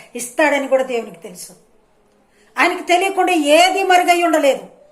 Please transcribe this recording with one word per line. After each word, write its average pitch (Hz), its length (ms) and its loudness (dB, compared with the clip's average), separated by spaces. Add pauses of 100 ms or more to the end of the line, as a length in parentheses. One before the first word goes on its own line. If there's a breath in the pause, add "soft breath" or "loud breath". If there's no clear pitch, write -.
(160)
ఇస్తాడని 277 520 -2
కూడా 262 160 0
దేవునికి 226 340 -8
తెలుసు. 180 340 -20 (1080 soft breath)
ఆయనకు 359 240 -2
తెలియకుండా 359 500 0
ఏది 349 500 2
మరుగై 349 400 2
ఉండలేదు. 302 400 0 (280)